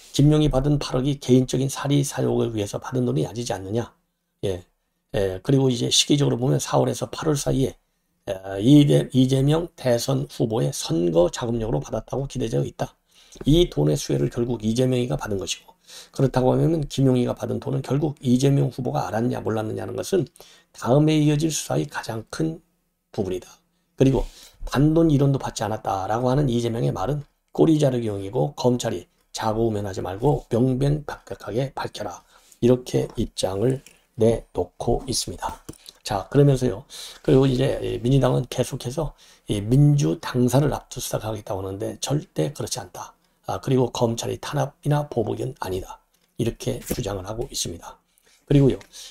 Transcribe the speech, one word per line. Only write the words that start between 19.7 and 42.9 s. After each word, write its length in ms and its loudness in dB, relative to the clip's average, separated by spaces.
것은 320 0
다음에 440 4
이어질 340 2
수사의 360 -4
가장 420 -8
큰 320 -4
부분이다. 380 -4
그리고 300 4
단돈 460 4
일 100 4
원도 180 2
받지 240 -8
않았다라고 640 -2
하는 200 2
이재명의 420 0
말은 320 -4
꼬리 280 2
자르기용이고 760 -2
검찰이 540 -2
자고우면하지 680 -4
말고 480 -2
명명백백하게 1200 -2
밝혀라. 500 -10
이렇게 540 2
입장을 640 -2
내놓고 920 0
있습니다. 560 -8
자, 260 -6
그러면서요. 560 2
그리고 240 6
이제 580 0
민주당은 460 2
계속해서 640 -6
이 140 -2
민주 600 4
당사를 500 2
압수수색하겠다고 920 -6
하는데 340 -8
절대 540 -4
그렇지 260 -8
않다. 360 -16